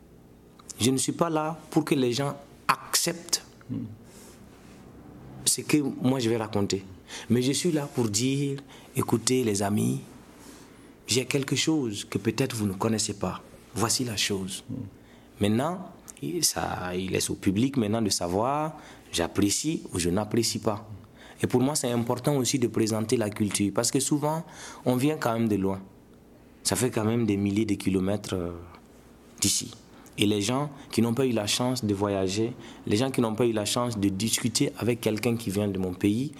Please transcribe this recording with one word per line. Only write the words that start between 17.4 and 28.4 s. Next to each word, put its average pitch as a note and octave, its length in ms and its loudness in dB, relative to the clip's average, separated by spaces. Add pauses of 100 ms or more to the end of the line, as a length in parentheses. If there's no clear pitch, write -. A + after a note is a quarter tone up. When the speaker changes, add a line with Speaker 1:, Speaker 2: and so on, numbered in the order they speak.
Speaker 1:
maintenant A2 260 2
de G2 80 2
savoir, B2+ 640 0 (360)
j'apprécie G2+ 720 0 (100)
ou F#2 60 -2
je F2 120 0
n'apprécie G#2+ 480 0
pas. G#2 300 -2 (540)
Et A2 40 0
pour B2 140 4
moi, C#3 140 2
c'est B2+ 180 0
important A#2+ 440 2
aussi B2+ 220 2
de A#2+ 100 4
présenter A2 480 2
la G#2+ 140 2
culture, G2+ 440 2
parce A#2 160 2
que C3+ 100 2
souvent, D3+ 440 0 (400)
on B2+ 120 4
vient D3+ 220 2
quand A#2+ 160 0
même A2+ 140 2
de G#2 80 4
loin. F#2+ 240 0 (800)
Ça - 140 0
fait A#2+ 140 2
quand A2 140 0
même A2+ 220 2
des G2+ 100 4
milliers G2+ 300 2
de G2+ 80 0
kilomètres, F#2+ 600 0
euh, F2 160 -2 (920)